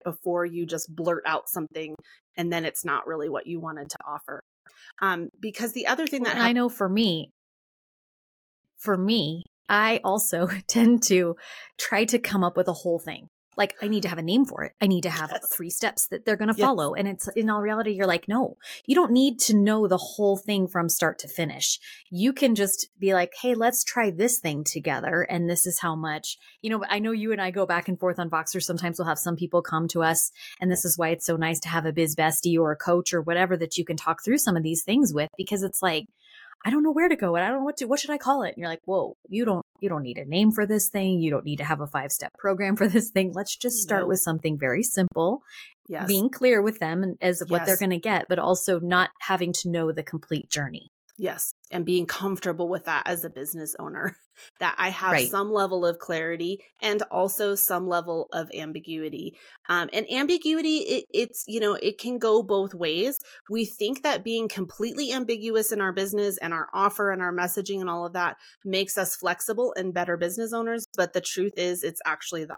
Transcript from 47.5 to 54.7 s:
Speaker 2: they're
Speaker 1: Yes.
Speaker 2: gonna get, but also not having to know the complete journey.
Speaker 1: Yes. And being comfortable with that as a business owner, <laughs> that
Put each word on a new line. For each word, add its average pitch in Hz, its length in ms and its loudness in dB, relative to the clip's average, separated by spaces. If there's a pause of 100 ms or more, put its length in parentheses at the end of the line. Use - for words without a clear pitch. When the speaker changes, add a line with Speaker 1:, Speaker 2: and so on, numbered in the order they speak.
Speaker 2:
they're 190 80 4
Speaker 1:
Yes. 180 60 0
Speaker 2:
gonna 185 180 0
get, 196 300 -2
but 180 100 2
also 180 400 2
not 180 320 2 (120)
having 180 320 0
to - 160 -4
know 165 200 0
the 160 140 -6
complete - 460 -6
journey. - 400 -6 (280)
Speaker 1:
Yes. - 340 -4 (200)
And 175 120 -4
being 175 220 2
comfortable 175 640 -4
with 180 160 -4
that 156 220 -2
as 170 180 -4
a 160 60 -8
business 151 480 -10
owner, 156 380 -6 (200)
<laughs> - 240 -20
that 180 180 0